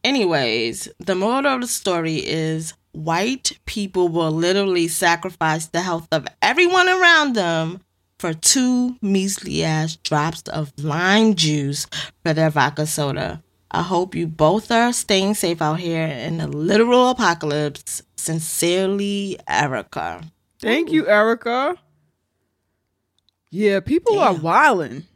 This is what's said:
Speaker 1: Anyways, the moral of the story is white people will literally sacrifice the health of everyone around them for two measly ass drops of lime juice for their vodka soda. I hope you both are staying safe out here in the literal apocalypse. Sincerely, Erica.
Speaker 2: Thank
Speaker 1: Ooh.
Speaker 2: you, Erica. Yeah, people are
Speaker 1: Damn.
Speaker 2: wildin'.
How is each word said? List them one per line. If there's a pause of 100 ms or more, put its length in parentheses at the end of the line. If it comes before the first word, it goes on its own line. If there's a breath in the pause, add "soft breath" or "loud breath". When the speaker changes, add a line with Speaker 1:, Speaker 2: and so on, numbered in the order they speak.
Speaker 1:
Anyways, (100)
the
moral
of
the
story
is (160)
white (120)
people
will
literally
sacrifice
the
health
of (160)
everyone
around
them (380)
for
two
measly
ass
drops
of (100)
lime
juice (380 loud breath)
for
their
vodka
soda. (300)
I
hope
you
both
are
staying
safe
out
here
in
the
literal
apocalypse. (140)
Sincerely, (120)
Erica. (380)
Speaker 2:
Thank
Speaker 1:
Ooh.
Speaker 2:
you,
Erica. (1700)
Yeah,
people
are
Speaker 1:
Damn.
Speaker 2:
wildin'. (120)